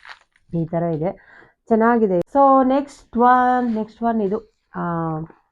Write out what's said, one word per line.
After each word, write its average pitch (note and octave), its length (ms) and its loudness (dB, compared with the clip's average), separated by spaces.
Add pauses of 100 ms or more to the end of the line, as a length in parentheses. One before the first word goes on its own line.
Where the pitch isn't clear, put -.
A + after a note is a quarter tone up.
(540)
ಈ E3+ 120 -4
ತರ E3 180 -4
ಇದೆ, E3+ 280 -4 (560)
ಚೆನ್ನಾಗಿದೆ. A3 500 2
So C4+ 500 2
ನೆಕ್ಸ್ಟ್ C#4 500 -4
ಒನ್, B3 580 2
ನೆಕ್ಸ್ಟ್ A3 280 -8
ಒನ್ A3+ 180 -2
ಇದು, G3+ 340 -6 (200)
ಆ, F3+ 60 -8 (720)